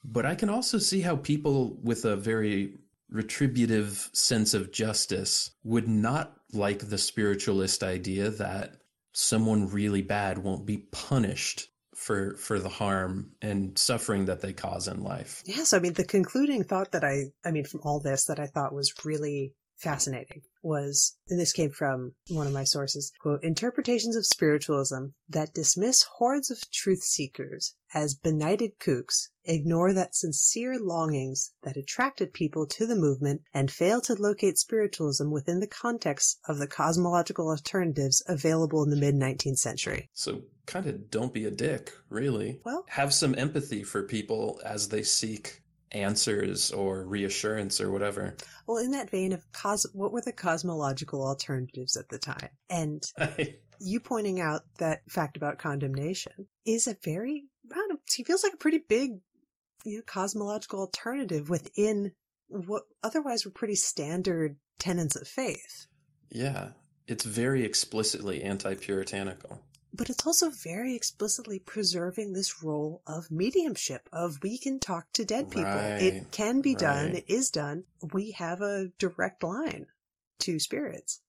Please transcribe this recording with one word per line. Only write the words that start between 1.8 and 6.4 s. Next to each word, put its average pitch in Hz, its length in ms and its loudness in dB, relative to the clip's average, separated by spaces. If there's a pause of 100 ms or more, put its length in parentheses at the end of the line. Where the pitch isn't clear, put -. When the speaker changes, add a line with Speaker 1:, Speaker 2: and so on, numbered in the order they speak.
Speaker 1:
with 113 220 0
a 110 120 4
very 104 580 0 (360)
retributive 110 1000 2
sense 110 420 4
of 95 180 0
justice 104 800 0 (140)
would 113 240 2
not 117 460 2 (180)